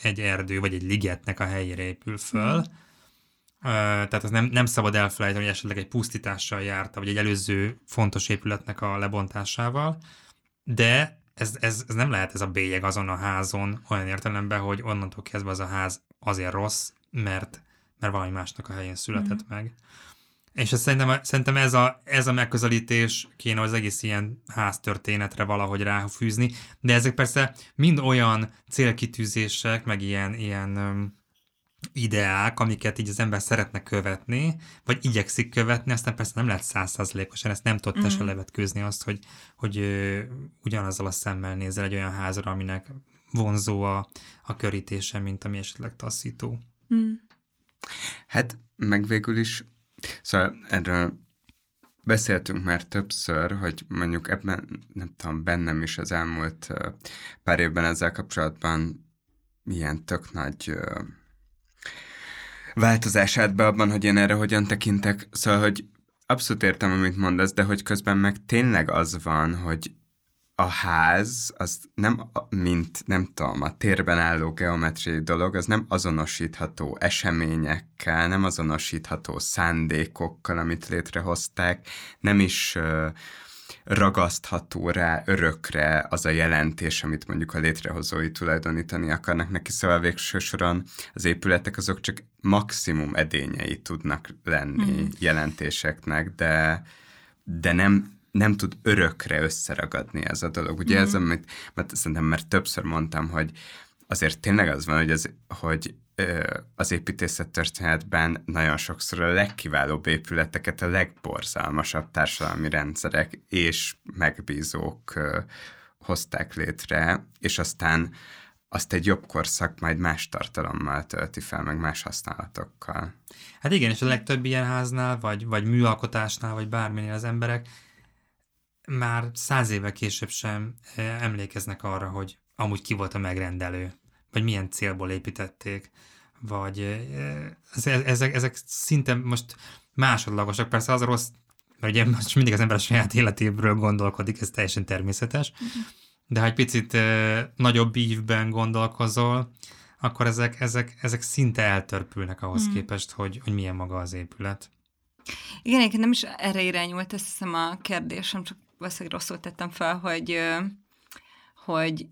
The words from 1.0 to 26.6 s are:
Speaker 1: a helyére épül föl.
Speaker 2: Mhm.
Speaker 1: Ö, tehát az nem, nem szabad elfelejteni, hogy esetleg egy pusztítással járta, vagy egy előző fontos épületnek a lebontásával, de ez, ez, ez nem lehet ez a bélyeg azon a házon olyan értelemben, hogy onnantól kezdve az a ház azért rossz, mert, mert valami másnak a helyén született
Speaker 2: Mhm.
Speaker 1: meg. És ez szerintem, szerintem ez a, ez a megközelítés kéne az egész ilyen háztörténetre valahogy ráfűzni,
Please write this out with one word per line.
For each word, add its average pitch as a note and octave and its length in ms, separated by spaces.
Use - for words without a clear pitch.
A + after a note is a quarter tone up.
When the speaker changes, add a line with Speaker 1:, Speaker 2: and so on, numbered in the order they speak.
Speaker 1:
a G2+ 60
helyére F#2 360
épül F#2 360
föl. A#2 400
Speaker 2:
Mhm. - 80
Speaker 1:
Ö, C3+ 40
tehát G#2+ 160
az G#2+ 60
nem, A2+ 140
nem B2 220
szabad G#2+ 280
elfelejteni, G2+ 500
hogy G2+ 100
esetleg G2+ 240
egy G2 100
pusztítással G#2 760
járta, G2 380
vagy G2 80
egy G2+ 80
előző G#2 680
fontos G#2 420
épületnek G#2 520
a G2+ 180
lebontásával, G#2+ 1000
de A#2+ 560
ez, A2 260
ez, A2+ 280
ez A#2 60
nem B2 160
lehet F#2+ 240
ez F#2+ 60
a G2 60
bélyeg F#2 380
azon G2 240
a F#2 80
házon G2 720
olyan G2 180
értelemben, G2+ 540
hogy G2+ 220
onnantól G2+ 400
kezdve G2 280
az F#2+ 100
a F#2+ 60
ház F#2+ 360
azért F#2+ 340
rossz, G2+ 380
mert, G2+ 520
mert G#2 120
valami F#2 180
másnak - 380
a G2+ 40
helyén F#2+ 220
született G#2 480
Speaker 2:
Mhm. G#2+ 120
Speaker 1:
meg. A2 200
És A#2+ 200
ez A#2+ 80
szerintem, C3+ 420
szerintem C3+ 340
ez C3 180
a, B2+ 300
ez C3+ 220
a B2+ 60
megközelítés A#2 1040
kéne A2 240
az A2 120
egész G#2+ 300
ilyen G#2+ 440
háztörténetre G#2 1000
valahogy G2+ 380
ráfűzni, G2+ 680